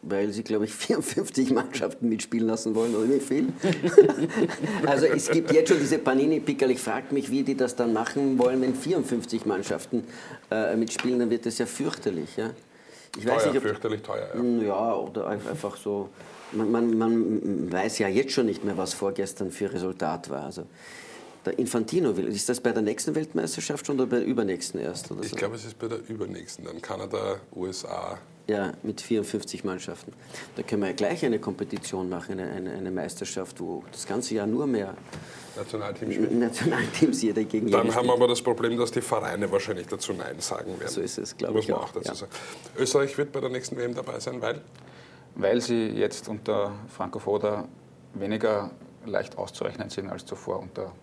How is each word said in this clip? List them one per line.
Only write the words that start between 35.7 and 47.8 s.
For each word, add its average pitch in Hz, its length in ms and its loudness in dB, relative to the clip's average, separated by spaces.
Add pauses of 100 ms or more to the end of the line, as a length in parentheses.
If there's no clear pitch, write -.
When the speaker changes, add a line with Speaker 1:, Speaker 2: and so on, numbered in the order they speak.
Speaker 2:
spielen. 110 240 4
Speaker 1:
Nationalteams 120 840 2
jeder 107 200 2
gegen 107 260 0
Speaker 2:
Dann 113 140 6
Speaker 1:
jeden 117 120 4
Speaker 2:
haben 123 100 4
Speaker 1:
spielt. 123 160 6
Speaker 2:
aber 123 80 8
das 120 120 2
Problem, 117 360 2
dass 120 140 2
die 123 100 2
Vereine 101 500 0
wahrscheinlich 95 360 0
dazu 101 260 -4
Nein 78 260 -6
sagen 92 400 -4
werden. - 140 -4
Speaker 1:
So - 80 -2
ist - 160 -4
es, - 180 -6
glaub - 200 -2
Speaker 2:
Muss 110 100 2
Speaker 1:
ich - 60 0
Speaker 2:
man - 80 2
Speaker 1:
auch, - 100 -4
Speaker 2:
auch - 20 -14
dazu - 160 -6
Speaker 1:
ja. - 80 -4
Speaker 2:
sagen. - 160 -12 (460)
Österreich 139 400 2
wird 143 160 -2
bei 139 80 -2
der 131 80 -2
nächsten 127 260 -6
W 120 80 -4
M 120 100 -2
dabei 120 280 -6
sein, 123 200 -6
weil? 120 200 -2 (720)
Speaker 3:
Weil 98 260 4
sie 113 280 0
jetzt 104 400 -2
unter 101 420 -2 (160)
Franco 95 320 -8
Foda 104 480 0 (460)